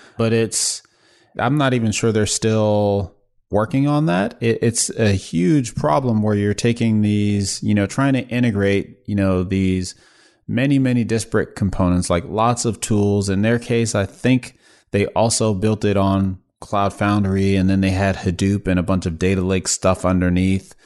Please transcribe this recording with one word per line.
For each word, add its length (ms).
but 140
it's, 500
I'm 180
not 180
even 180
sure 180
they're 160
still 880
working 360
on 200
that. 340
It, 220
it's 280
a 220
huge 640
problem 460
where 120
you're 200
taking 480
these, 600
you 120
know, 120
trying 280
to 120
integrate, 800
you 80
know, 300
these 500
many, 300
many 260
disparate 500
components, 560
like, 160
lots 380
of 160
tools. 480
In 140
their 160
case, 360
I 120
think 520
they 180
also 460
built 300
it 120
on 420
Cloud 320
Foundry, 640
and 120
then 120
they 100
had 260
Hadoop 500
and 120
a 40
bunch 240
of 120
data 220
lake 280
stuff 360
underneath. 680